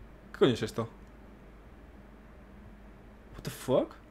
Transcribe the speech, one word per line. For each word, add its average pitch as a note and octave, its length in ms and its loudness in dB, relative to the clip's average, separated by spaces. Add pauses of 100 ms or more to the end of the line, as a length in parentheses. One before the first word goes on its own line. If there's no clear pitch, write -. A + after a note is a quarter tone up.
(320)
¿Qué - 80 -2
coño B2+ 140 12
es A2 100 2
esto? A2 260 2 (2500)
What - 80 -10
the - 80 -4
fuck? D#3 420 4 (180)